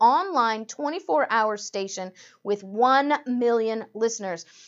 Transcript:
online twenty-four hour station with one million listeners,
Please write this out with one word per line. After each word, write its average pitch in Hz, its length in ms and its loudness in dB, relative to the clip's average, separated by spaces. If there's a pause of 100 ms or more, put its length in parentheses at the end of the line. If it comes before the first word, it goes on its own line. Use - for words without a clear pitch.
online 240 640 2
twenty-four 294 640 -2
hour 220 260 0
station 196 540 -8 (320)
with 202 200 -4
one 262 500 2 (120)
million 233 680 0
listeners, 208 520 -4 (220)